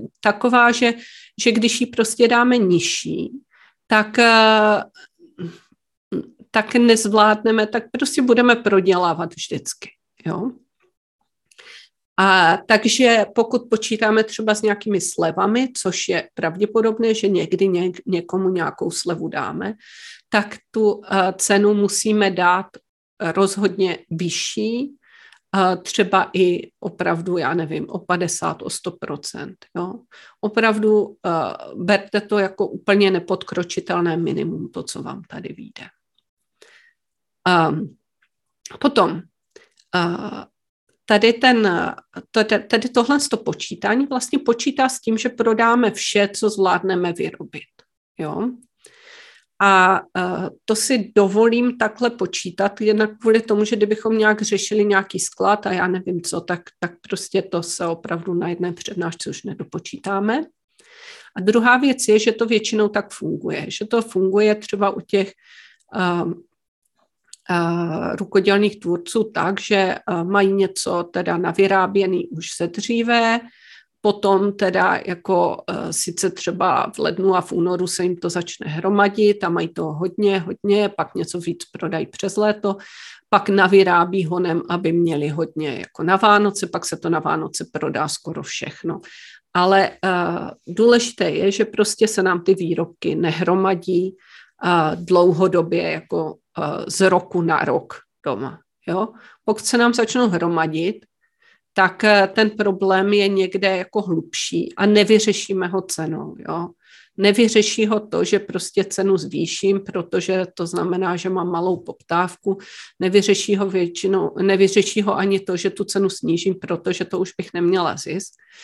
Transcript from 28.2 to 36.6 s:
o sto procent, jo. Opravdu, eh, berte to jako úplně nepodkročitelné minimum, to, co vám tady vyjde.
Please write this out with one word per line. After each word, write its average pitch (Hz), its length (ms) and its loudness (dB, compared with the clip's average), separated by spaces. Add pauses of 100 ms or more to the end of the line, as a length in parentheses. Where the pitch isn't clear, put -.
o - 80 -10
sto - 220 -10
procent, - 760 -12 (120)
jo. 180 160 -6 (480)
Opravdu, 214 760 2 (100)
eh, 185 40 -2 (460)
berte 202 460 0
to 208 180 -2
jako 190 280 -2
úplně 202 440 2
nepodkročitelné 175 1080 -4
minimum, 160 520 -4
to, - 140 -12
co - 200 -12
vám - 260 -14
tady - 240 -14
vyjde. - 320 -20 (1600)